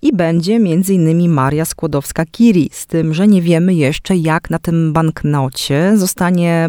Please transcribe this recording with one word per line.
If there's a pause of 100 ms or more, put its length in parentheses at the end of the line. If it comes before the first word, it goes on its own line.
i
będzie
między
innymi
Maria
Skłodowska-Curie,
z
tym,
że
nie
wiemy
jeszcze,
jak
na
tym
banknocie
zostanie